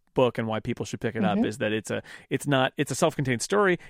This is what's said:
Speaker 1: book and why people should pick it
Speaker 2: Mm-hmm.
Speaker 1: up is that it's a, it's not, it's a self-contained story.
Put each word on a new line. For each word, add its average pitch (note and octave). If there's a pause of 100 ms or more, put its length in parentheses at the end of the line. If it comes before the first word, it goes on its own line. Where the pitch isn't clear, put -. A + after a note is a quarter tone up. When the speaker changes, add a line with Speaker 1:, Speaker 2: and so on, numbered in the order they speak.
(140)
Speaker 1:
book B2+
and A#2
why A2
people A#2
should -
pick A2+
it A2
Speaker 2:
Mm-hmm. G#2
Speaker 1:
up -
is G#2+
that G#2+
it's A2
a, G#2+ (260)
it's C#3
not, C3+
it's C#3+
a C3+
self-contained C3
story. G3 (100)